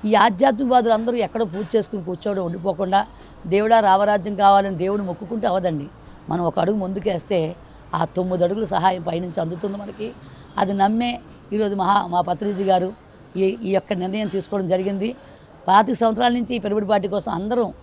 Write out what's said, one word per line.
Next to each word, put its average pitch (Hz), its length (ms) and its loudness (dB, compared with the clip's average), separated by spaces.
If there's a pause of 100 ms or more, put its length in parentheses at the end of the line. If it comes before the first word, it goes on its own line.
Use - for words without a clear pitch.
ఈ 214 100 2
ఆధ్యాత్మికవాదులు 233 760 4
అందరూ 226 220 0
ఎక్కడో 226 300 -2
పూజ 185 200 -6 (100)
చేసుకుని 202 280 -2
కూర్చోవడం 185 420 -4
ఉండిపోకుండా, 185 600 0 (420)
దేవుడా 214 320 4
రామరాజ్యం 202 560 2
కావాలని 196 400 4
దేవుడు 190 260 -2
మొక్కుకుంటే 196 460 -6
అవదండి. 170 400 0 (420)
మనం - 140 -2
ఒక 165 160 0
అడుగు 196 180 0
ముందుకేస్తే 185 800 -2 (380)
ఆ 165 120 0
తొమ్మిది 180 380 -2
అడుగుల 202 220 0
సహాయం 185 360 0
పైనుంచి 170 400 -4
అందుతుంది 185 360 -4
మనకి. 214 340 -10 (460)
అది 196 160 0
నమ్మే 226 460 0 (340)
ఈరోజు 208 220 0
మహా, 196 320 2
మా 175 140 0
పత్రిజీ 190 420 -2
గారు 185 300 2 (440)
ఈ, 190 260 2
ఈ 190 60 -4
యొక్క 190 240 0
నిర్ణయం 190 340 -4
తీసుకోవడం 190 400 -4
జరిగింది. 196 480 -2 (520)
పాతిక 208 280 4
సంవత్సరాల 233 360 2
నుంచి 240 240 -2
ఈ 226 40 -2
పిరమిడ్ 202 300 -2
పార్టీ 202 180 2
కోసం 196 240 -4
అందరం 208 520 -2